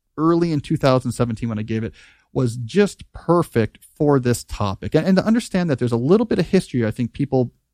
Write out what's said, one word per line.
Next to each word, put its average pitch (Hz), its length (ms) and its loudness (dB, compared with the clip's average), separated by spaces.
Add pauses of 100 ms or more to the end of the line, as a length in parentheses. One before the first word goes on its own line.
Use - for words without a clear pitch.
(160)
early 170 360 2
in 143 80 -2
two 160 160 -4
thousand 127 360 2
seventeen 120 360 -4
when 107 100 -6
I 107 40 -6
gave 110 220 -4
it - 100 -10 (380)
was 123 240 -2
just 143 560 -2
perfect 160 680 0
for 147 360 0
this 123 260 0
topic. - 500 -6
And, 156 120 2
and 190 100 4
to 190 80 2
understand 196 460 0
that 127 80 0
there's 120 140 -2
a 120 40 2
little 131 300 2
bit - 120 -2
of 170 100 -2
history 139 360 0
I 107 60 0
think 117 220 -4
people 131 400 -2 (220)